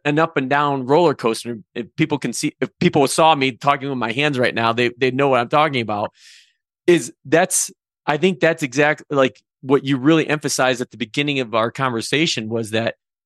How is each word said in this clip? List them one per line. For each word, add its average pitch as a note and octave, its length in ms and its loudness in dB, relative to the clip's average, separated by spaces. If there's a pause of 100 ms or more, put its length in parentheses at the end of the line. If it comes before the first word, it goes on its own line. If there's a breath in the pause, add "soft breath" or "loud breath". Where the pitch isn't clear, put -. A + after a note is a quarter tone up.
an D3 120 2
up E3 200 0
and C3 100 -2
down C#3 380 0
roller D#3+ 280 4
coaster. A#2 440 -4 (160)
If A2+ 220 -12
people D3 220 -2
can B2+ 140 -6
see, - 280 -6
if B2 180 -4
people D#3+ 280 2
saw D#3+ 280 4
me C3+ 180 0
talking C#3 380 -2
with C3 80 -6
my A2+ 140 -4
hands C#3 260 -2
right A#2+ 160 0
now, A#2 180 0
they, A#2+ 240 0
they B2+ 140 0
know C3+ 180 0
what B2+ 120 4
I'm A#2+ 100 -4
talking D3+ 320 0
about. G#2 300 -6 (720 soft breath)
Is E3+ 260 2 (140)
that's, E3 440 0 (360)
I D3 100 0
think E3+ 240 0
that's D#3+ 220 2
exactly, D3 520 0
like, C3+ 280 0 (180)
what C#3 240 0
you C#3 140 0
really D3+ 280 4
emphasized C3 540 0
at B2 100 -6
the - 60 -20
beginning C3+ 440 -4
of A#2 140 -6
our A2+ 160 0
conversation B2 800 -2
was A2+ 220 -6
that A2 240 -2 (320)